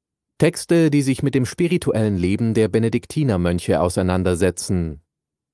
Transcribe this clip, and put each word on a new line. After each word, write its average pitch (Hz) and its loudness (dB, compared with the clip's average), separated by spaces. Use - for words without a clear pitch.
Texte, 165 2
die 143 2
sich 135 -2
mit 139 -2
dem 127 2
spirituellen 113 -2
Leben 104 0
der 110 2
Benediktinermönche 104 0
auseinandersetzen. 90 -2